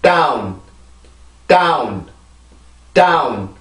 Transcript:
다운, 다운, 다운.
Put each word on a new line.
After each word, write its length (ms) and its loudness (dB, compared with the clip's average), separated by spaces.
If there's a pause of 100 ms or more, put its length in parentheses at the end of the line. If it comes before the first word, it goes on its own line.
다운, 600 0 (840)
다운, 580 0 (880)
다운. 560 0 (120)